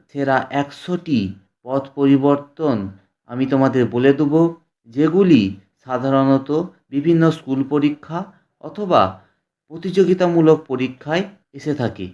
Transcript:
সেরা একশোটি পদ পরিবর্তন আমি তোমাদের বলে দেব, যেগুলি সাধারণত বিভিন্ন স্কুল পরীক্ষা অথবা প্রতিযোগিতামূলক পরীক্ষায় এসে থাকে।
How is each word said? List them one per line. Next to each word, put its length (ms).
সেরা 280
একশোটি 680
পদ 200
পরিবর্তন 800
আমি 160
তোমাদের 420
বলে 240
দেব, 220
যেগুলি 540
সাধারণত 680
বিভিন্ন 400
স্কুল 340
পরীক্ষা 540
অথবা 380
প্রতিযোগিতামূলক 920
পরীক্ষায় 580
এসে 220
থাকে। 400